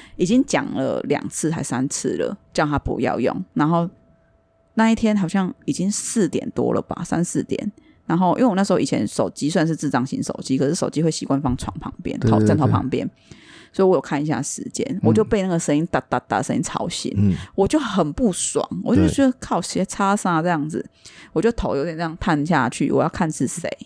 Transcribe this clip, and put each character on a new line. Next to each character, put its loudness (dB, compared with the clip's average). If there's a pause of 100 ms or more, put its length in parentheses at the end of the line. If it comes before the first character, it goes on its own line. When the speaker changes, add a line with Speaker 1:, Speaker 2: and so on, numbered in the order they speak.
(160)
Speaker 1:
已 0
经 4
讲 -2
了 -2
两 -2
次 -2
还 -4
三 -2
次 -4
了， -2 (160)
叫 0
他 -2
不 -4
要 0
用。 0 (200)
然 2
后 2 (840)
那 4
一 4
天 2
好 0
像 0 (140)
已 -2
经 -2
四 0
点 -4
多 0
了 0
吧， -8
三 0
四 -2
点。 -4 (320)
然 0
后 4
因 0
为 6
我 4
那 2
时 2
候 4
以 2
前 0
手 -2
机 -4
算 2
是 0
智 -4
障 0
型 -4
手 -6
机， -2
可 2
是 0
手 -2
机 -2
会 2
习 -4
惯 0
放 0
床 -8
旁 -10 (120)
边， -6
Speaker 2:
对， 2
对， 4
Speaker 1:
头， 6
Speaker 2:
对。 6
Speaker 1:
枕 6
头 4
旁 2
边。 -2 (680)
所 2
以 6
我 6
有 4
看 -4
一 -2
下 -2
时 -8
间， -4 (100)
Speaker 2:
嗯。 -8
Speaker 1:
我 6
就 4
被 0
那 -2
个 0
声 0
音 0
哒 0
哒 0
哒 0
声 -2
音 0
吵 -6
醒， -6
Speaker 2:
嗯。 4 (200)
Speaker 1:
我 4
就 2
很 0
不 2
爽， -2 (220)
我 2
就 6
觉 2
得， 4
Speaker 2:
对。 -20
Speaker 1:
靠， -2
鞋 -2
擦 0
啥 0
这 0
样 -2
子， -4 (480)
我 0
就 4
头 -4
有 0
点 -4
这 -6
样 -4
探 2
下 2
去， -2
我 4
要 2
看 -2
是 -2
谁 -6 (200)